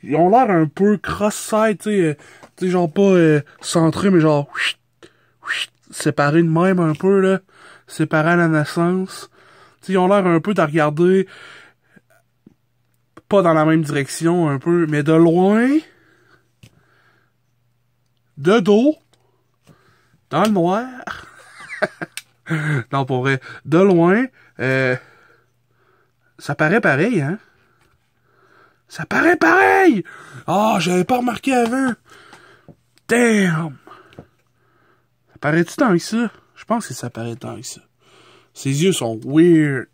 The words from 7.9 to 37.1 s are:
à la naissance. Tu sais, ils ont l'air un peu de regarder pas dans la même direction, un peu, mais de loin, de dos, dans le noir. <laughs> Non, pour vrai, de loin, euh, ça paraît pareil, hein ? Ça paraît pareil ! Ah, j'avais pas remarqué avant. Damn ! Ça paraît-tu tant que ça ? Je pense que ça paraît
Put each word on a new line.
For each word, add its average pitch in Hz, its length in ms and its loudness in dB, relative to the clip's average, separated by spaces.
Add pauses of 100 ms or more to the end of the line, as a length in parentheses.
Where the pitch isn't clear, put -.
à 175 40 2
la 170 140 2
naissance. 170 800 -4 (500)
Tu - 80 -20
sais, 185 60 -4
ils 190 40 2
ont 180 100 2
l'air 196 200 2
un 165 140 2
peu 202 120 -4
de 180 80 0
regarder 165 680 0 (2000)
pas 202 120 4
dans 170 120 2
la 156 120 2
même 160 180 2
direction, 151 680 -2
un 139 100 -4
peu, 170 280 0
mais 147 160 -2
de 156 100 2
loin, 185 560 4 (2750)
de 175 220 2
dos, 214 360 2 (1300)
dans 160 140 0
le 220 60 0
noir. 214 760 -4 (560)
<laughs> - 60 -4 (1040)
Non, 139 100 -2
pour 131 200 -4
vrai, 135 180 -2 (240)
de 147 120 0
loin, 190 480 2 (360)
euh, 131 340 -2 (1400)
ça - 160 -8
paraît 165 240 0
pareil, 185 400 0
hein ? 151 200 -6 (1500)
Ça - 180 -12
paraît 294 300 2
pareil ! 359 680 2 (400)
Ah, 208 340 0
j'avais 180 240 0
pas 247 140 -2
remarqué 247 360 -4
avant. 247 380 0 (1160)
Damn ! 196 680 0 (1600)
Ça - 80 -20
paraît-tu 160 340 -2
tant 247 160 2
que 175 60 2
ça ? 220 340 -4 (240)
Je - 80 -20
pense 226 240 -6
que - 60 -12
ça 123 160 -12
paraît 117 260 -10